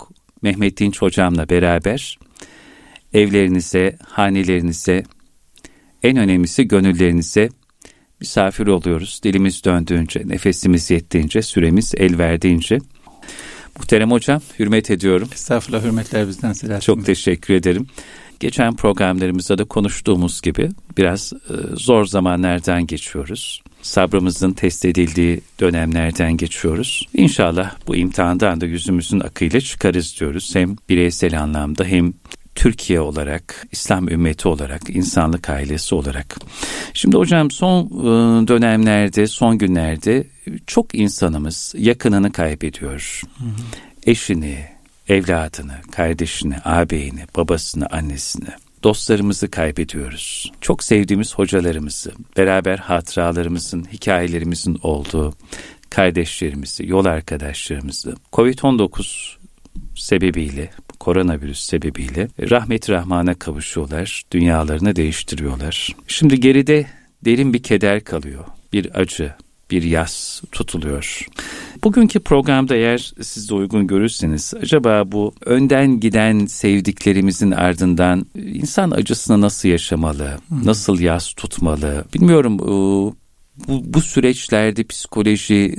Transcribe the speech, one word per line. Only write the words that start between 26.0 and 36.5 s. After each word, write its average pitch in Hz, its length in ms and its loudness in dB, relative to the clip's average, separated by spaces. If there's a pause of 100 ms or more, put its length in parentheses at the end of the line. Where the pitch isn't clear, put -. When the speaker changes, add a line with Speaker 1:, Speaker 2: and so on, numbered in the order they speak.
Speaker 1:
geçiyoruz. 82 760 -4
İnşallah 95 600 2 (120)
bu - 80 -2
imtihandan 90 640 0
da 90 40 -4
yüzümüzün 87 540 -2
akıyla - 420 0
çıkarız 90 580 -2
diyoruz. 78 360 -4
Hem 92 200 0 (140)
bireysel 87 520 2
anlamda 76 440 -2
hem 90 280 2 (420)
Türkiye 95 460 2
olarak, 76 720 -6
İslam 92 380 -2
ümmeti 82 380 0
olarak, 69 420 -4
insanlık 85 600 0
ailesi 71 460 -4
olarak. 69 420 -6 (560)